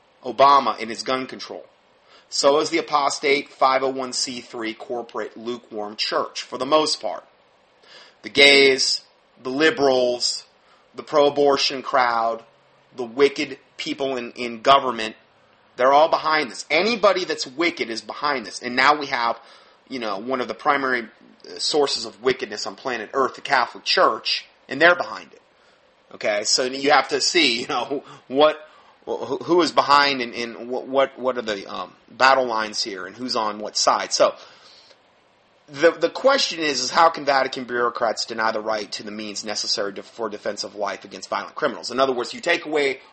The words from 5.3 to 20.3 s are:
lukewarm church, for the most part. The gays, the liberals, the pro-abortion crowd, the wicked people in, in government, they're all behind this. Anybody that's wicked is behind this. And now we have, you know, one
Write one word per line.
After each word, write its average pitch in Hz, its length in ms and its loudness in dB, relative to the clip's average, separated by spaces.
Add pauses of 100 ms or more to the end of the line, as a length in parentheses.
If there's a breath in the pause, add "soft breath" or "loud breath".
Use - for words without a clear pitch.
lukewarm 110 600 -10
church, - 440 -4
for - 160 -12
the 131 80 -4
most 151 340 2
part. 92 240 -8 (1000 loud breath)
The - 60 -12
gays, 139 720 4 (420)
the 127 80 -8
liberals, 131 920 0 (520 soft breath)
the 123 80 -12
pro-abortion 143 800 2
crowd, 120 600 0 (520)
the 120 100 -6
wicked 135 540 0 (180)
people 135 400 -4
in, 120 140 -8
in 117 320 -10
government, 120 520 2 (600)
they're 135 180 4
all 156 160 6
behind 151 400 0
this. - 220 -14
Anybody 185 520 2
that's 156 220 -6
wicked 135 460 -4
is 110 100 -8
behind 120 460 -4
this. - 160 -14
And 123 120 -6
now 143 240 4
we 139 80 -8
have, 120 320 -2 (480 soft breath)
you 131 120 -10
know, 107 180 -4
one 127 240 -4